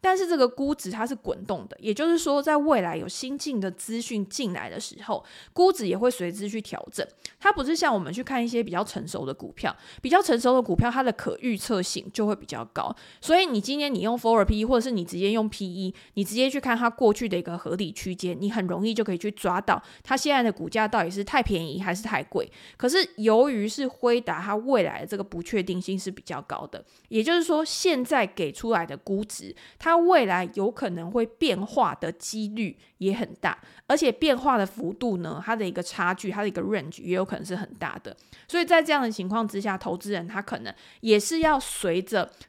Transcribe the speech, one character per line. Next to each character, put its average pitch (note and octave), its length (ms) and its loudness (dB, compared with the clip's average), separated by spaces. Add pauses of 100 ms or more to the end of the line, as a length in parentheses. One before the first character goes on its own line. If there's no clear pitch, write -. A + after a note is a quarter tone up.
但 F#4+ 160 4
是 F#4 120 0
这 E4+ 80 2
个 B3+ 100 6
估 C4+ 260 0
值 F#3+ 200 -6
它 A3 120 -4
是 B3 80 -4
滚 G3 320 -6
动 F#3+ 220 -6
的， - 140 -16
也 G#3+ 120 -2
就 D4 160 2
是 E4+ 80 6
说 D4 240 2
在 D4+ 160 2
未 C#4+ 240 4
来 E3+ 160 -2
有 D#3+ 120 -6
新 C4 280 -8
进 C#4 220 -4
的 G3 100 0
资 A3 320 -6
讯 A3+ 280 -4
进 G3+ 240 -4
来 A2+ 180 -8
的 E2+ 80 -8
时 - 240 -10
候， - 220 -4 (280)
估 F#4 200 6
值 A3 160 -2
也 F3+ 100 0
会 A#3+ 100 4
随 F#3 220 -2
之 G3+ 180 -6
去 G#3+ 140 -6
调 - 180 -10 (120)
整。 - 120 -4 (360)
它 G4+ 120 4
不 D#4+ 120 0
是 D4+ 100 2
像 D#4+ 180 2
我 G#3 60 2
们 D#3+ 140 -4
去 A#3 100 -6
看 B3+ 200 -2
一 A#3 40 -2
些 A#3 160 -2
比 E3+ 80 -4
较 F3 140 0
成 - 240 -8
熟 - 180 -6
的 C3+ 80 -4
股 - 160 -12
票， - 260 -6 (240)
比 C4 80 -4
较 F4 140 6
成 B3 180 4
熟 B3 140 4
的 B3+ 80 4
股 F#3+ 140 0
票 A#3+ 120 4
它 B3+ 140 0
的 B3 80 2
可 - 300 -4
预 A#3+ 160 -2
测 F#3+ 260 -2
性 - 300 -6
就 G#3 160 0
会 G#3 80 0
比 - 100 -18
较 A#2 200 -8
高， - 280 -6 (260)
所 D#4+ 160 4
以 F#4+ 80 6
你 B3 160 0
今 C4 160 -4
天 C#4+ 160 -2
你 F#3+ 100 -2
用 A3+ 140 0
forward A3+ 280 4
P G#3+ 160 0
E， G#3+ 40 0
或 B3+ 120 2
者 A#3 40 4
是 B3+ 120 -4
你 F#3 120 -2
直 F3 140 -8
接 G3 140 2
用 A3 160 0
P G3+ 180 -8
E， F#3 260 -6 (220)
你 G3+ 80 -2
直 G3+ 140 -4
接 C4 120 4
去 C4+ 120 -2
看 B3 160 0
它 A#3+ 120 2
过 A#3 240 4
去 A3+ 160 -2
的 F#3 80 -2
一 F3 60 -2
个 E3+ 160 -8
合 - 160 -6
理 F3+ 160 -4
区 F#3 240 -8
间， F3 260 -4
你 G3+ 80 0
很 G#3+ 200 -2
容 F3+ 180 -2
易 A3+ 80 0
就 A3 80 0
可 G3+ 100 0
以 F3 60 -2
去 G#3 140 -4
抓 F#3 280 -2
到 G3 220 0 (220)
它 C4+ 120 0
现 C#4+ 180 2
在 C4 60 4
的 A3+ 120 2
股 E3 160 -6
价 A3 180 2
到 G#3+ 160 2
底 E3 80 0
是 G3 140 -4
太 C4 180 2
便 E3 240 0
宜 D#3 140 -6
还 F#3+ 120 -2
是 F#3+ 120 -6
太 G#3 180 -2
贵。 - 260 -4 (280)
可 B3 120 0
是 D4+ 80 2 (200)
由 A3 340 6
于 G#3+ 180 0
是 C4 200 -2
辉 A#3+ 320 2
达， E3+ 200 -4
它 G3+ 140 -4
未 A3+ 300 4
来 - 160 -4
的 - 60 -10
这 G3+ 100 -8
个 G3+ 80 -4
不 E3+ 180 -10
确 G#3 180 -2
定 F#3 220 -2
性 F#3+ 160 -4
是 F#3 140 -8
比 - 100 -16
较 D#3+ 200 -8
高 - 260 -8
的， - 160 -16 (240)
也 A3 120 2
就 D4 140 4
是 E4+ 80 4
说 D#4+ 220 2
现 D4+ 400 0
在 B3 200 2
给 F#3+ 280 -4
出 - 180 -6
来 F3 160 2
的 C#3 100 -10
估 G3 280 -4
值， - 300 -14 (240)
它 E4 180 4
未 E4+ 300 8
来 F3+ 280 0
有 G3+ 160 2
可 G3+ 200 -4
能 F3 200 -6
会 A#3 140 2
变 A#3 400 0
化 G#3+ 300 0
的 - 180 -6
几 G#3+ 360 -8
率 G#3+ 280 -4 (220)
也 G3 160 0
很 A#3+ 140 -4 (120)
大， - 180 -2 (280)
而 C#4+ 100 4
且 D4 140 4
变 C4+ 260 4
化 B3+ 200 4
的 G3+ 80 4
幅 F#3+ 280 -6
度 A3 260 -2
呢， D#3+ 260 -6
它 A3 100 -2
的 G#3 120 -2
一 F3 40 -2
个 F3+ 120 -4
差 F3+ 320 -2
距， F#3 160 -6
它 G#3 120 -4
的 G#3 60 0
一 - 20 -2
个 F3 120 -4
range F#3 400 -4
也 F3 120 -2
有 F#3 100 0
可 G3+ 120 -6
能 - 80 -8
是 F3+ 100 -6
很 G3+ 200 -6
大 - 280 -8
的。 - 140 -14 (320)
所 E4+ 100 0
以 E4+ 60 2
在 E4 180 6
这 D#4 100 0
样 C#4+ 100 2
的 A3+ 80 0
情 F#3+ 180 -6
况 A3 180 0
之 G3+ 140 -6
下， G3+ 160 -4
投 F3 200 -4
资 G3+ 160 -8
人 E3+ 140 -4
他 G3+ 140 -8
可 G3+ 200 -8
能 G#2+ 140 -12 (260)
也 G#3+ 200 6
是 D#4+ 200 -2
要 D4+ 200 4
随 F3+ 400 -2
着 F#3+ 300 -2 (180)